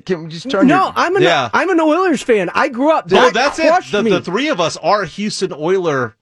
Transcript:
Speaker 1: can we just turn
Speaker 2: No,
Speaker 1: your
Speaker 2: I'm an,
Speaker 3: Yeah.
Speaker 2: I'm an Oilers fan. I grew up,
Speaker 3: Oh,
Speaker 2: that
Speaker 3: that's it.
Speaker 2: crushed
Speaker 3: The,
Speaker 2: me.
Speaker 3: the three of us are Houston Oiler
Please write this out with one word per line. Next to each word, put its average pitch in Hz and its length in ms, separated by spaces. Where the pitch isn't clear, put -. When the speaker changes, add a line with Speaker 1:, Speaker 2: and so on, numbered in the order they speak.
Speaker 1:
can 170 200
we 165 60
just 170 200
turn 285 160
Speaker 2:
No, 349 200
Speaker 1:
your 220 100
Speaker 2:
I'm 330 180
an, 381 80
Speaker 3:
Yeah. 143 300
Speaker 2:
I'm 311 180
an 339 100
Oilers 320 400
fan. 202 320
I 240 160
grew 269 220
up, 302 160
Speaker 3:
Oh, 175 80
Speaker 2:
that 233 180
Speaker 3:
that's 262 280
it. 294 80
Speaker 2:
crushed 349 240
Speaker 3:
The, 208 100
Speaker 2:
me. 226 80
Speaker 3:
the 180 100
three 233 280
of 196 120
us 160 180
are 190 260
Houston 190 480
Oiler 151 680